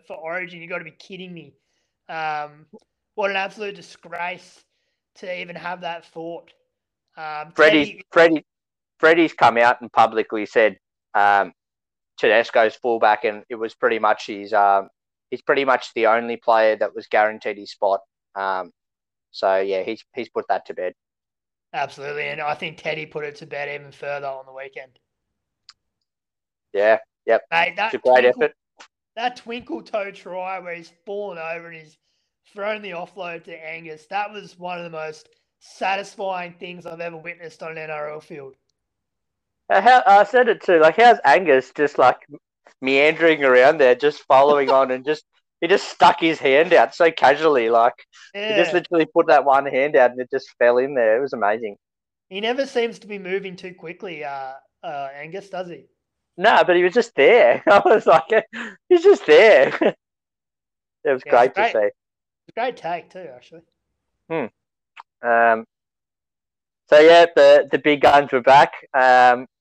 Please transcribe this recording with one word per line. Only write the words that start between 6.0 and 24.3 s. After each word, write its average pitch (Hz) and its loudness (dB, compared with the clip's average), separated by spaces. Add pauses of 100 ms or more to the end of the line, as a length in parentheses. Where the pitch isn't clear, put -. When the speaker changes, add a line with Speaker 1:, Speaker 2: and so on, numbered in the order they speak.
Speaker 1:
thought. 165 -16 (680)
Um, 156 -14
Speaker 2:
Freddie's, 156 4
Speaker 1:
Teddy - -18
Speaker 2:
Freddie, 165 2 (540)
Freddie's 160 2
come 117 2
out 120 2
and 113 -16
publicly 110 -2
said, 104 0 (380)
um, 101 0 (680)
Tedesco's 113 0
fullback, 113 -2
and 104 -6
it 127 -14
was 110 -10
pretty 117 -2
much 107 -2
his, 101 -12
um, 98 2 (420)
he's 127 -12
pretty 139 -2
much 127 -2
the 113 0
only 117 0
player 110 2
that 104 -6
was 107 -16
guaranteed 107 -2
his 101 -20
spot. 98 -4 (340)
Um, 95 -8 (600)
so, 95 -2
yeah, 95 -4
he's, 110 -12 (120)
he's 117 -12
put 107 -10
that 92 -6
to - -14
bed. 90 -10 (800)
Speaker 1:
Absolutely, 143 -10
and 151 -12
I 147 -8
think 160 -14
Teddy 156 -10
put 156 -14
it 147 -14
to 160 -20
bed 143 -12
even 143 -18
further 143 -12
on 135 -14